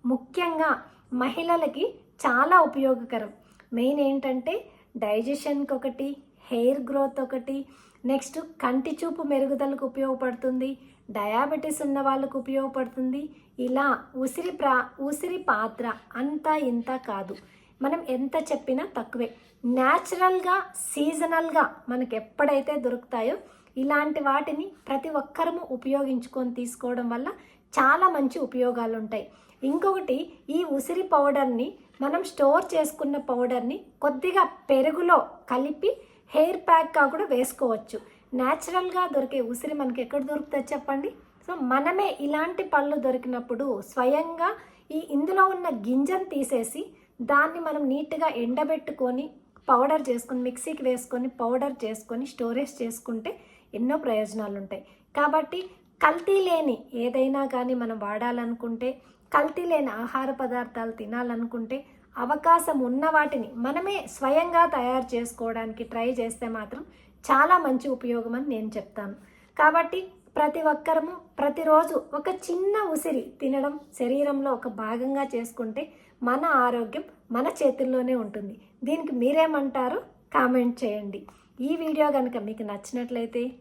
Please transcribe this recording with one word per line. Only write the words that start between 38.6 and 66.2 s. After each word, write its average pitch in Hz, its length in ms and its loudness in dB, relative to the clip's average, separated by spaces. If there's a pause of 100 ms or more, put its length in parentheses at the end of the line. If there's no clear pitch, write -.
దొరికే 277 340 0
ఉసిరి 240 320 -4
మనకి 254 280 -2
ఎక్కడ 277 220 -4
దొరుకుతుంది 294 500 -4
చెప్పండి? 277 360 -4 (360)
So 359 160 -6
మనమే 294 600 0
ఇలాంటి 311 420 -2
పళ్ళు 285 320 2
దొరికినప్పుడు 247 840 -2
స్వయంగా 320 680 0 (420)
ఈ 311 80 -4 (100)
ఇందులో 359 360 4
ఉన్న 359 220 0 (200)
గింజను 311 380 0
తీసేసి 269 680 -4 (280)
దాన్ని 302 380 2
మనం 294 300 -2
నీట్‌గా 302 380 -2
ఎండబెట్టుకొని 269 1040 -2 (400)
పౌడర్ 269 400 4
చేసుకొని 247 320 -4
మిక్సీకి 254 420 -6
వేసుకొని 254 440 -2
పౌడర్ 254 480 -2 (100)
చేసుకొని 226 400 -8
స్టోరేజ్ 254 580 -4
చేసుకుంటే 226 560 -8 (340)
ఎన్నో 247 240 0
ప్రయోజనాలు 214 600 -2
ఉంటాయి. 196 280 -10 (320)
కాబట్టి 311 520 2 (320)
కల్తీ 349 400 4
లేని 320 360 0 (160)
ఏదైనా 262 520 0
కానీ 254 280 -2
మనం 226 260 -4
వాడాలనుకుంటే, 233 1040 -4 (320)
కల్తీ 311 320 2
లేని 294 260 2
ఆహార 247 400 -4
పదార్థాలు 240 600 -4
తినాలనుకుంటే 233 920 -6 (320)
అవకాశం 302 640 4
ఉన్న 262 300 0
వాటిని 302 460 0
మనమే 330 540 -4
స్వయంగా 339 560 4
తయారు 254 500 0
చేసుకోవడానికి 226 680 -6
ట్రై 233 280 -2
చేస్తే 233 360 -4